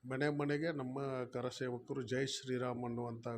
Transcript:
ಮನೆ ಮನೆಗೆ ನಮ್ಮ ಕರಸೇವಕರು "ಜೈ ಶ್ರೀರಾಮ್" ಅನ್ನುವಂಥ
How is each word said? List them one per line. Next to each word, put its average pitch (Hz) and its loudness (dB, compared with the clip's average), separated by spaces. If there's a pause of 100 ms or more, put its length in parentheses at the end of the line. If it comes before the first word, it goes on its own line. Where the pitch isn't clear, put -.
(100)
ಮನೆ 135 4
ಮನೆಗೆ 147 2
ನಮ್ಮ 131 -2
ಕರಸೇವಕರು 123 -2
"ಜೈ 127 2
ಶ್ರೀರಾಮ್" 123 0
ಅನ್ನುವಂಥ 120 -4